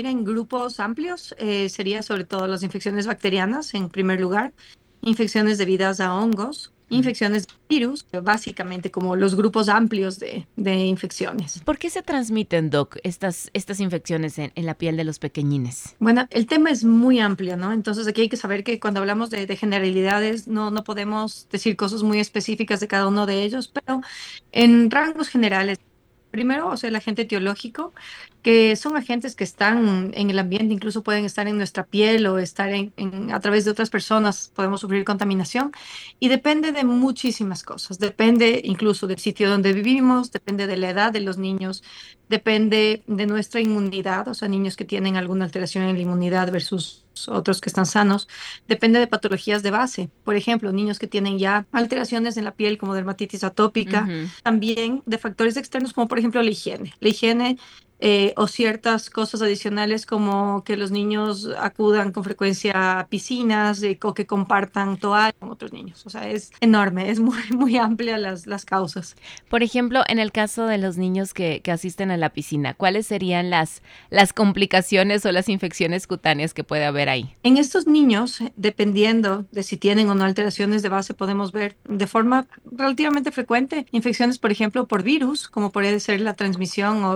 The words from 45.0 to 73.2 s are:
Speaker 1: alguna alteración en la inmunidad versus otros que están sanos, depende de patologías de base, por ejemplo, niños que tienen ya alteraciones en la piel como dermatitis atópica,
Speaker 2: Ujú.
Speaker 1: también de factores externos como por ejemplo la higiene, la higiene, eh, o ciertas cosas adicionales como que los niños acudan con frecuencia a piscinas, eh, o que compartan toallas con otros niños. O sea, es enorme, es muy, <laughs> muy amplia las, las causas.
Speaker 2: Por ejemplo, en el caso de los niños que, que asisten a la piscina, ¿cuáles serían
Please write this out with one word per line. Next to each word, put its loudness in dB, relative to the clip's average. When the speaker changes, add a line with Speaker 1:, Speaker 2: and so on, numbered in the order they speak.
Speaker 1:
alguna -2
alteración -4
en 0
la -4
inmunidad 0
versus -6
otros -2
que -6
están 2
sanos, 2
depende 4
de 4
patologías -2
de 0
base, -2
por 0
ejemplo, 0
niños -2
que -8
tienen -2
ya 0
alteraciones 0
en -4
la -6
piel 0
como -4
dermatitis -6
atópica, 0
Speaker 2:
Ujú. -6
Speaker 1:
también 0
de -2
factores 0
externos -4
como 0
por -2
ejemplo 2
la 4
higiene, -8
la 2
higiene, 2
eh, 4
o 4
ciertas 0
cosas -4
adicionales -2
como 0
que -2
los -4
niños -2
acudan 2
con -6
frecuencia 0
a -6
piscinas, 0
eh, 0
o -2
que -4
compartan 0
toallas 0
con -14
otros -14
niños. -18
O -20
sea, -12
es -8
enorme, 4
es 0
muy, 2
<laughs> -10
muy 2
amplia 0
las, -6
las -8
causas. -4
Speaker 2:
Por 2
ejemplo, 2
en 0
el 0
caso -2
de 0
los -2
niños -2
que, -2
que -4
asisten -4
a 0
la 0
piscina, -4
¿cuáles 0
serían -2